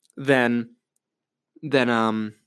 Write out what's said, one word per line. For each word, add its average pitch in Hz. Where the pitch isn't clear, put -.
than, 120
than, 131
um, 110